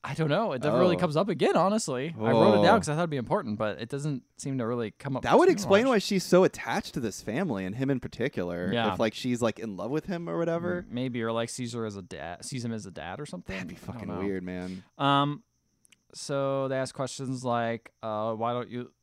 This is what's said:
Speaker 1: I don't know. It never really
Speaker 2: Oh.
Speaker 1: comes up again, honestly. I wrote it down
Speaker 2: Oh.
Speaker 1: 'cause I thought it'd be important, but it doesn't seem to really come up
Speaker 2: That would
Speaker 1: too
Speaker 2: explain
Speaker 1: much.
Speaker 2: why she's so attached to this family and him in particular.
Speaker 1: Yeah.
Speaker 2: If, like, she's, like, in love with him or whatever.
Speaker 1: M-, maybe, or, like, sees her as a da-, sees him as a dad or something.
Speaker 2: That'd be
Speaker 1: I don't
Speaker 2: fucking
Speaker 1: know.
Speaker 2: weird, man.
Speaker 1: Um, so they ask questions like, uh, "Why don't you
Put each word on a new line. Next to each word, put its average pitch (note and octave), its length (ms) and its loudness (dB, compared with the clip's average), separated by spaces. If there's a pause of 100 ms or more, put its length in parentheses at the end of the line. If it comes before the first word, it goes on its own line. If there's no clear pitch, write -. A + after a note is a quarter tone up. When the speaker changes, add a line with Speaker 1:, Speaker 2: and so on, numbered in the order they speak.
Speaker 1:
I C#3+ 100 -6
don't D#3 140 0
know. F#3+ 240 2
It C3+ 120 -4
never D3+ 160 4
really F3+ 160 6
Speaker 2:
Oh. - 20 -2
Speaker 1:
comes D3+ 180 0
up G3+ 120 2
again, A3 280 2
honestly. E3 640 0
I A2 140 2
wrote A2 260 8
it G#2 60 6
down A3 100 8
Speaker 2:
Oh. A3+ 40 6
Speaker 1:
'cause E3 100 0
I D3 60 0
thought D#3+ 80 0
it'd E3+ 80 -2
be D3 80 -2
important, A#2 380 0
but G#2 240 -2
it A#2 80 -8
doesn't C#3+ 360 -4 (120)
seem C3+ 220 -6
to A#2 80 -2
really A#2 240 -2
come C#3 260 -6
up A2+ 60 -4
Speaker 2:
That C#3 160 6
would F4 80 8
Speaker 1:
too F#4 60 8
Speaker 2:
explain G3+ 320 4
Speaker 1:
much. C4+ 60 4
Speaker 2:
why A3+ 80 6
she's F#3+ 260 0
so F3+ 180 8
attached - 520 0
to D3 60 -4
this A2 220 -4
family A2 420 -2
and F#2+ 120 -6
him C3+ 120 -2
in C3 120 0
particular. F2+ 720 -4
Speaker 1:
Yeah. A2+ 220 0
Speaker 2:
If, F2 40 -6
like, A2+ 160 2
she's, B2 260 -2
like, A2+ 200 0
in G#2 160 -8
love G#2 160 -6
with D3+ 140 -4
him E3+ 220 -6
or E3+ 100 -2
whatever. E3+ 400 -2
Speaker 1:
M-, F3 120 -10
maybe, B2 320 -4
or, A2+ 80 0
like, A#2 200 -2
sees A#2+ 240 -8
her A2+ 120 -4
as G#2 100 -8
a G2 60 -10
da-, E2+ 380 -12
sees B2 240 -8
him A#2 80 -4
as G#2+ 120 -8
a G2 60 -14
dad D#2+ 300 -10
or D3 60 -10
something. - 280 -12
Speaker 2:
That'd F#2 140 -8
be F2+ 80 -14
Speaker 1:
I - 100 -18
don't - 80 -10
Speaker 2:
fucking G#2 140 -10
Speaker 1:
know. F2 100 -6
Speaker 2:
weird, F#2+ 240 -4
man. F#2 400 -8 (160)
Speaker 1:
Um, C#3+ 460 2 (680)
so C3+ 540 -2
they C3 120 -2
ask C3 160 -4
questions B2+ 500 -6
like, A#2 480 -2 (100)
uh, A2 320 -2
"Why A2+ 200 -2
don't B2 140 -4
you B2 220 -10 (120)